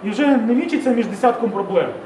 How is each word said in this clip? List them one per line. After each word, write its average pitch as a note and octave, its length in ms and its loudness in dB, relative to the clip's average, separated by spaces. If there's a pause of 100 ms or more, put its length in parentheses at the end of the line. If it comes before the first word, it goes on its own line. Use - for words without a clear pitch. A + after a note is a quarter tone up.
І G3+ 60 -4
вже C4+ 280 2
не A3+ 180 2
вічиться D4 340 0
між A#3 180 0
десятком A3+ 420 0
проблем. F#3+ 380 0 (180)